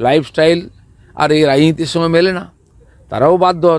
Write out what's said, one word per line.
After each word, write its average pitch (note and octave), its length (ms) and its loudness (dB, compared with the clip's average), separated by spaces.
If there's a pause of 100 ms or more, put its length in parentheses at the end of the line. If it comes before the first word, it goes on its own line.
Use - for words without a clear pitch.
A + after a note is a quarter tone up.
লাইফস্টাইল D#3 680 0 (460)
আর D3+ 180 -2
এই D3+ 120 2
রাজনীতির D3+ 420 0
সময় E3 220 -4
মেলে E3+ 240 0
না। F3+ 260 -12 (520)
তারাও C#3 260 2
বাধ্য, F3 420 0